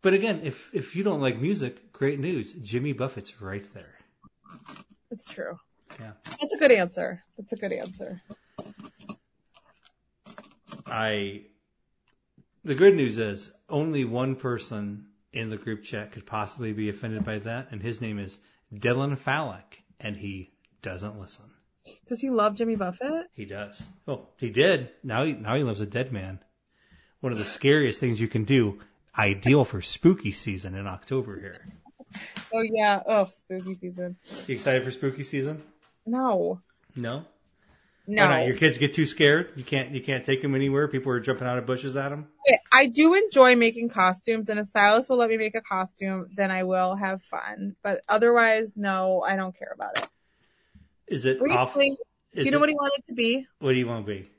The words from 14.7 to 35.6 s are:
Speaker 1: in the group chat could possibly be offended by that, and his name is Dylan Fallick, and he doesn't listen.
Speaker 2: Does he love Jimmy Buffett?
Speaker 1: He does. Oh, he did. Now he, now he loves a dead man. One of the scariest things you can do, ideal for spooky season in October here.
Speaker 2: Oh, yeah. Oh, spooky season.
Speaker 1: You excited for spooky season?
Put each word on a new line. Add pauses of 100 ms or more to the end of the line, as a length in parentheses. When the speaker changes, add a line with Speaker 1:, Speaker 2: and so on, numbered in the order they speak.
Speaker 1:
in
the
group
chat
could
possibly
be
offended
by
that,
and
his
name
is (340)
Dylan
Fallick, (160)
and
he (300)
doesn't
listen. (600)
Speaker 2:
Does
he
love
Jimmy
Buffett?
Speaker 1:
He
does. (260)
Oh, (100)
he
did. (120)
Now
he,
now
he
loves
a
dead
man. (840)
One
of
the
scariest
things
you
can
do, (380)
ideal
for
spooky
season
in
October
here. (840)
Speaker 2:
Oh,
yeah.
Oh,
spooky
season. (300)
Speaker 1:
You
excited
for
spooky
season? (440)